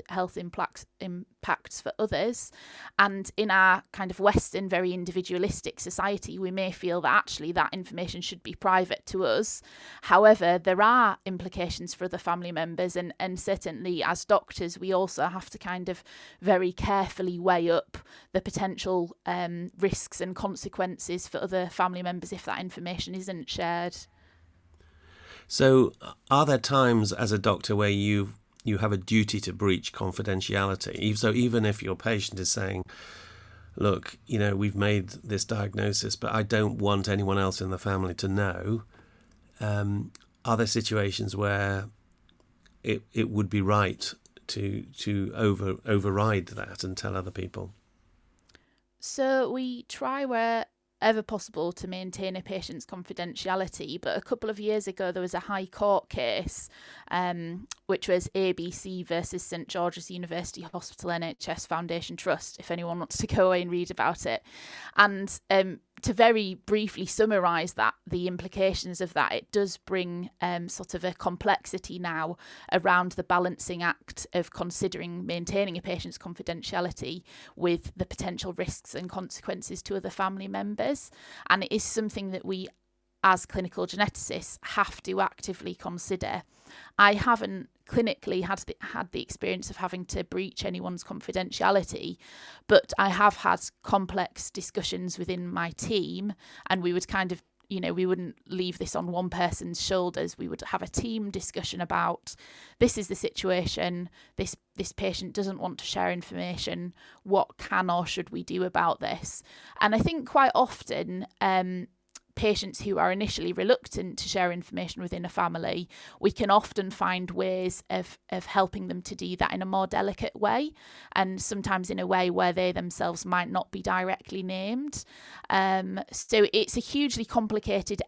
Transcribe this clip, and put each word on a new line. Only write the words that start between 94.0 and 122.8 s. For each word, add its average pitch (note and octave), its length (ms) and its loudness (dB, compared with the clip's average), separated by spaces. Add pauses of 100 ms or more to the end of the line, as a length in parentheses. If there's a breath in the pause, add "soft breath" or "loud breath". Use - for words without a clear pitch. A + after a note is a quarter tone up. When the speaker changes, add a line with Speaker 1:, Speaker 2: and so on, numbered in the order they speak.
Speaker 1:
discussions F3+ 720 -6
within F3+ 280 -4
my F3 220 -4
team, F#3+ 640 -2 (340 loud breath)
and F#3 140 2
we F3+ 120 2
would F#3 140 -2
kind F#3 240 0
of, E3+ 120 -8 (260)
you F#3+ 100 -4
know, F3 140 0
we F#3 140 2
wouldn't F3+ 300 -2 (100)
leave F3+ 320 -4
this - 160 -4
on F3 160 -2
one F3+ 180 -2
person's F3 500 -2
shoulders. F3 560 -2
We - 120 -8
would - 140 -8
have - 200 -4
a F3+ 60 -6
team A3 420 -4
discussion F3+ 500 -6
about, F3 540 -2 (460 loud breath)
"This A#3+ 180 4
is G#3 100 -4
the F#3+ 80 -6
situation, F3 920 -2 (260 soft breath)
this, F#3+ 200 -4 (200)
this F#3+ 160 -6
patient F#3+ 420 -4
doesn't G3 260 -4
want E3+ 180 -6
to - 80 -12
share F#3 260 -2
information, F3 800 -6 (300 loud breath)
what - 380 2
can F#3 320 0
or F3 160 0
should - 240 -6
we F3 120 -6
do F3+ 200 -2
about E3+ 360 2
this?" - 440 -6 (360 loud breath)
And G#3+ 140 4
I A3+ 60 6
think C4+ 280 0
quite C4+ 280 8
often, F3+ 720 0 (120)
um, F#3 480 2 (460)
patients - 480 0
who E3+ 160 0
are F3 160 4
initially - 400 -2
reluctant F#3 640 0
to - 100 -8
share F3+ 240 2
information F3 500 -8
within F3 220 -6
a F3+ 60 -6
family, E3+ 580 -2 (320 loud breath)
we G3+ 100 6
can G#3 200 2
often G3+ 420 4
find F3+ 400 0
ways F#3 580 -2
of, F#3 300 -4 (100)
of F#3 160 -6
helping F#3+ 440 2
them F3+ 120 -6
to F#3+ 140 -10
do F3+ 220 -6
that - 160 2
in F#3 80 -2
a F#3+ 40 -4
more F#3+ 220 0
delicate G3 480 -2
way, A#3+ 380 0 (400 loud breath)
and F#3+ 280 0
sometimes G3 480 -2
in F#3+ 80 -4
a F#3 80 -2
way F#3 240 2
where F3+ 220 4
they F3+ 220 0
themselves F3 520 -4